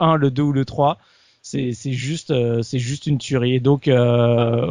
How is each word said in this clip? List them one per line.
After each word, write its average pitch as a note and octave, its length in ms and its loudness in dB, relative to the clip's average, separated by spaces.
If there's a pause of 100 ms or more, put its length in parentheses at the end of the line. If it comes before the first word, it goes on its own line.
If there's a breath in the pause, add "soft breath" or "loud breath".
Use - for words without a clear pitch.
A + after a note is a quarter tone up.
un, D#3+ 160 2
le C#3 140 2
deux C3 120 -2
ou D3 100 0
le C3+ 120 0
trois, C#3+ 340 -2 (440 soft breath)
c'est, B2+ 300 -6
c'est C3 200 -8
juste, C3 380 -6
euh, A#2 320 0
c'est C3 160 -6
juste B2 280 -6
une D3 120 0
tuerie. B2+ 360 -2
Et B2+ 60 0
donc, C#3 280 2
euh, A#2+ 840 2